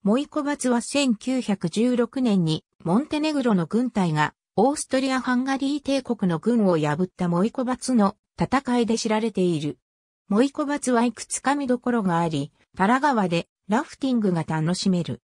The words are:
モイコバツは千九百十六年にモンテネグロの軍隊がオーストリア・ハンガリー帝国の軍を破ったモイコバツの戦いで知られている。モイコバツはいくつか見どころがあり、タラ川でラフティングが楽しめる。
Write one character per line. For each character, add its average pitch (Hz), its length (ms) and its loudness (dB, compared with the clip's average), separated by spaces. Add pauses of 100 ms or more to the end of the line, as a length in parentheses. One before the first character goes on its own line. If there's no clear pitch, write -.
モ 202 140 2
イ 285 100 -4
コ 302 160 -4
バ 285 140 -4
ツ - 120 -4
は 240 120 2
千 269 340 0
九 254 260 -4
百 190 280 -2
十 247 260 0
六 240 260 -2
年 202 220 2
に 156 220 -2 (180)
モ 175 160 2
ン 302 80 -4
テ 302 140 -2
ネ 311 100 0
グ 285 120 -2
ロ 233 120 4
の 175 100 0
軍 240 260 -2
隊 180 200 0
が 151 220 0 (240)
オ 254 160 4
ー - 20 -4
ス - 120 -10
ト 262 120 0
リ 262 120 0
ア・ 262 100 -2
ハ 254 140 -2
ン 247 100 0
ガ 269 100 -2
リ 277 240 -2
ー - 20 -8
帝 269 200 -2
国 214 280 -2
の 165 80 0
軍 214 300 2
を 175 100 4
破 151 280 0
っ - 20 -16
た 180 220 -4
モ 175 160 2
イ 233 60 -2
コ 262 120 -6
バ 247 140 -4
ツ - 160 -4
の 208 240 2 (200)
戦 247 420 0
い 240 60 2
で 226 120 0
知 - 100 -6
ら 214 140 0
れ 226 100 -2
て 202 100 -2
い 175 200 2
る。 147 180 -6 (480)
モ 208 160 2
イ 277 80 0
コ 302 140 -4
バ 285 140 -4
ツ 254 120 -2
は 233 140 2
い 240 80 -2
く - 100 -16
つ - 180 -10
か 269 140 0
見 285 100 -4
ど 247 140 0
こ 247 120 -4
ろ 233 120 0
が 170 160 2
あ 170 80 0
り、 156 240 -4 (240)
タ 190 120 2
ラ 247 120 4
川 254 300 2
で 170 180 -2 (220)
ラ 220 120 2
フ - 160 -14
テ 269 100 -4
ィ 262 100 0
ン - 20 2
グ 202 140 2
が 165 100 0
楽 160 320 -2
し - 140 -2
め 180 140 2
る。 127 180 -8 (120)